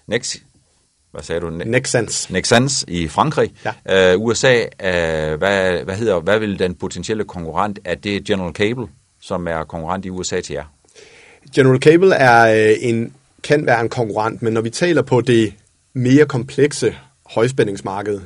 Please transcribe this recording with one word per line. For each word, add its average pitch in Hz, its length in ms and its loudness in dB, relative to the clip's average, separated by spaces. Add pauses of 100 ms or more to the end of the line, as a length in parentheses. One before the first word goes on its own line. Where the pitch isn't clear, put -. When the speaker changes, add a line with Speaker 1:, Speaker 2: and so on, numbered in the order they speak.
(120)
Speaker 1:
Nex-, - 300 -6 (680)
hvad - 100 -16
sagde 85 180 -6
du? 85 80 -8
Ne- 82 160 -10
Speaker 2:
Nexans. 120 680 -4
Speaker 1:
Nexans 123 580 0
i 85 200 -4
Frankrig. 123 440 0 (340)
Speaker 2:
Ja. 92 260 4
Speaker 1:
Øh, 92 80 2
U 113 140 -2
S - 100 -2
A, 127 160 4
øh, 80 800 -4
hvad, 92 460 0
hvad 95 120 -6
hedder, 104 240 0
hvad 98 180 0
vil 101 200 -4
den 92 160 -2
potentielle 98 500 -6
konkurrent, 92 600 -6
er 87 100 -6
det 101 300 -6
General 92 280 -4
Cable, 110 340 -4 (340)
som 87 280 -8
er 80 160 -4
konkurrent 87 400 -8
i 95 60 -10
U 90 120 -8
S - 100 -8
A 92 80 -4
til 78 140 -12
jer? 71 100 -8 (920)
Speaker 2:
General 131 260 4
Cable 170 340 6
er, 113 560 6
øh, 110 100 6
en, 117 320 -2 (300)
kan 147 240 0
være 120 140 2
en 113 80 -2
konkurrent, 107 540 -4
men 110 100 0
når 110 80 0
vi 113 100 -4
taler 165 320 0
på 123 180 2
det 113 340 2 (420)
mere 135 300 4
komplekse 135 680 -2 (300)
højspændingsmarked, 104 1000 -2